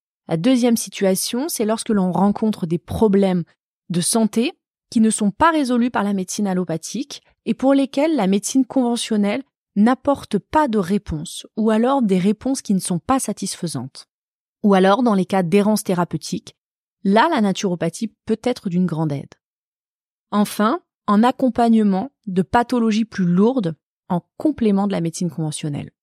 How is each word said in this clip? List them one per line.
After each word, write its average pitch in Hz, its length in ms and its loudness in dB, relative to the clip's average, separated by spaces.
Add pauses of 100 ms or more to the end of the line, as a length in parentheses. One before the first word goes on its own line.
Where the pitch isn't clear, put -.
(300)
La 165 80 0
deuxième 240 400 4
situation, 202 680 -2
c'est 247 180 -4
lorsque 214 240 -4
l'on 190 220 0
rencontre 202 540 0
des 170 140 -2
problèmes 196 640 2 (460)
de 175 120 -2
santé 226 520 0 (360)
qui 233 120 0
ne 220 80 4
sont 208 220 0
pas 311 180 2
résolus 247 400 0
par 214 140 -2
la 202 100 -2
médecine 196 320 -4
allopathique 180 800 -6 (220)
et 226 100 -2
pour 269 180 2
lesquels 277 420 0
la 202 120 0
médecine 202 360 0
conventionnelle 233 760 -2 (340)
n'apporte 247 600 2
pas 302 300 0
de 220 100 -2
réponse, 180 680 -4 (100)
ou 220 140 0
alors 247 320 2
des 190 160 2
réponses 214 420 0
qui 202 140 -2
ne 185 40 0
sont 170 200 -4
pas 262 200 0
satisfaisantes. 160 840 -8 (560)
Ou 202 140 4
alors, 190 260 4
dans 233 140 2
les 185 100 0
cas 190 160 0
d'errance 202 420 0
thérapeutique, - 720 -6 (480)
là, 220 300 4
la 262 80 0
naturopathie 185 720 -2 (140)
peut 220 160 -2
être 240 260 -4
d'une 180 160 0
grande 160 260 -2
aide. 139 220 -10 (960)
Enfin, 208 500 0 (280)
en 208 160 4
accompagnement 226 880 2 (160)
de 185 160 0
pathologies 233 600 0
plus 190 200 -4
lourdes, 185 500 2 (340)
en 175 120 -2 (160)
complément 214 480 0
de 202 60 -4
la 180 100 -2
médecine 165 300 -4
conventionnelle. 156 580 -8 (140)